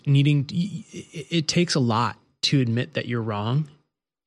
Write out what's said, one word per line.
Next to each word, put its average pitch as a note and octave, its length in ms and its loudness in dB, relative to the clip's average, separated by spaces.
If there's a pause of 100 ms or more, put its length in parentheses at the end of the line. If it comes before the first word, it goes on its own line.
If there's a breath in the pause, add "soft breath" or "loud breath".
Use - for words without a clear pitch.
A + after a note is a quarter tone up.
needing, C#3+ 460 4
y-, F3 180 -2 (240)
y-, F3 200 -14
it, D#3 180 -12
it E3 160 0
takes F3 260 0
a D#3+ 60 0
lot A#2 380 0 (260)
to C#3+ 180 2
admit A#2 320 -2
that - 140 -4
you're A#2+ 140 -4
wrong A2+ 460 -2 (600)